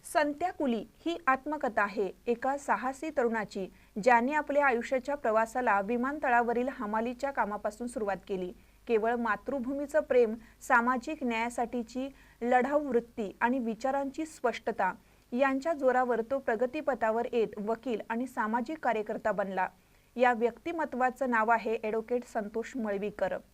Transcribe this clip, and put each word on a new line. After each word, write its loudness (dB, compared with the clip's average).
संत्याकुली 0
ही -2
आत्मकथा 0
आहे 0
एका 0
साहसी -4
तरुणाची, -2
ज्याने 6
आपल्या 2
आयुष्याच्या 0
प्रवासाला 2
विमानतळावरील 2
हमालीच्या -2
कामापासून -4
सुरुवात -4
केली. -4
केवळ 2
मातृभूमीचं -2
प्रेम, 4
सामाजिक 2
न्यायासाठीची -4
लढाऊ 4
वृत्ती -2
आणि 2
विचारांची -4
स्पष्टता -2
यांच्या 0
जोरावर 2
तो -2
प्रगतीपथावर 0
येत 2
वकील -2
आणि -4
सामाजिक -2
कार्यकर्ता 0
बनला. -2
या 6
व्यक्तिमत्वाचं -2
नाव 2
आहे 2
ॲडव्होकेट -2
संतोष -6
मळवीकर. -2